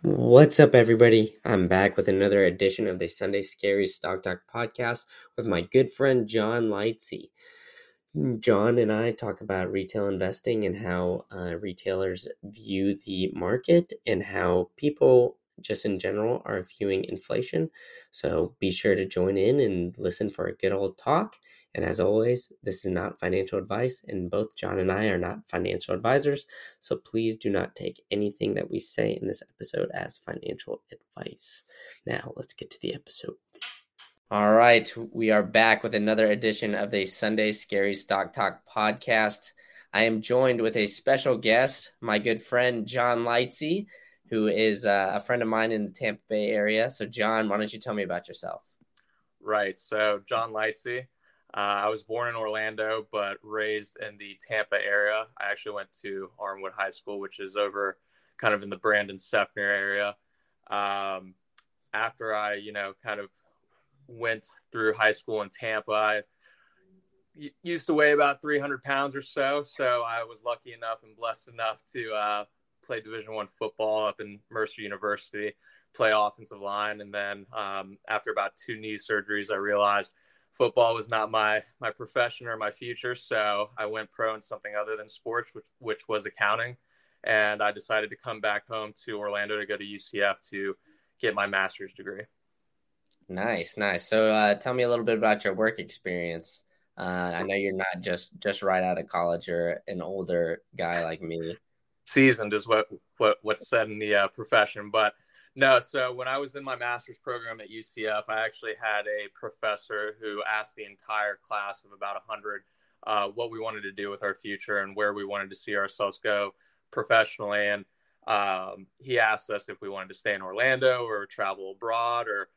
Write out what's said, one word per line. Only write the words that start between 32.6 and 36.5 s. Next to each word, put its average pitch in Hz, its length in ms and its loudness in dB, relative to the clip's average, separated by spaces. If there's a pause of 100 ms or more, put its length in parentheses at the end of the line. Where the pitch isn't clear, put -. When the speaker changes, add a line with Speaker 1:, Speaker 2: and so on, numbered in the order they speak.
Speaker 1:
to - 100 -14
the - 140 -6
episode. - 400 -12 (960)
All 104 240 4
right, 117 360 8 (220)
we 113 180 2
are 104 120 6
back 110 400 6
with 110 120 -2
another 107 360 4
edition 104 440 0